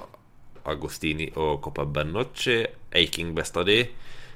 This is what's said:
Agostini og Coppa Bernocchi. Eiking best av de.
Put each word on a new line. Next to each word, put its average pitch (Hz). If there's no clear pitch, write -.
Agostini 76
og 76
Coppa 73
Bernocchi. 95
Eiking 85
best 80
av 90
de. 107